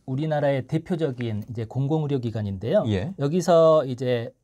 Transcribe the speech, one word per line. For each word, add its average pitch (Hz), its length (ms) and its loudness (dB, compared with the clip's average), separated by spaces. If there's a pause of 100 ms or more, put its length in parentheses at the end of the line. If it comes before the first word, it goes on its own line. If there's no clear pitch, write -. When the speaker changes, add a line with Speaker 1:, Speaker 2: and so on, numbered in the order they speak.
Speaker 1:
우리나라의 143 600 0
대표적인 131 840 -4
이제 113 160 -6
공공의료기관인데요. 127 1200 -2
Speaker 2:
예. 104 300 -2
Speaker 1:
여기서 160 680 4
이제 123 460 -2 (120)